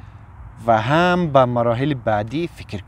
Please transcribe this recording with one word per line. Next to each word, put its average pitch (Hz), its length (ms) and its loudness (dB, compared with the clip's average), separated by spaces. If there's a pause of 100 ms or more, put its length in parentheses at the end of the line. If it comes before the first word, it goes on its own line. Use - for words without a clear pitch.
(680)
و 110 140 4
هم 170 500 2
به 131 140 6
مراحل 120 480 0
بعدی 113 640 -4
فکر - 320 -12